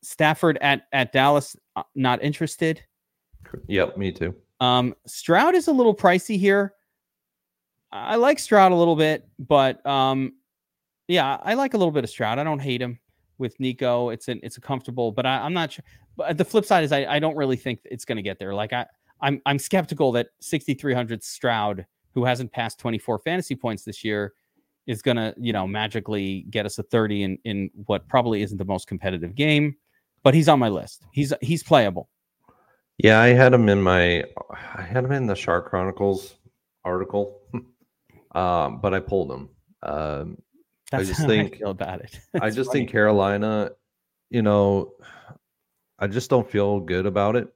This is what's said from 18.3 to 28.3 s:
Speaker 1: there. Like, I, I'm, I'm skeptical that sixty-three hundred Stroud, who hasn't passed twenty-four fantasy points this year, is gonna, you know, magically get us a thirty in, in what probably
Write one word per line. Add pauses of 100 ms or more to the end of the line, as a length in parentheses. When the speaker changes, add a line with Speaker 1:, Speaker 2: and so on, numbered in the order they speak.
Speaker 1:
there.
Like,
I, (360)
I'm,
I'm
skeptical
that (120)
sixty-three
hundred
Stroud, (280)
who
hasn't
passed
twenty-four
fantasy
points
this
year, (540)
is
gonna,
you
know,
magically
get
us
a
thirty
in,
in (160)
what
probably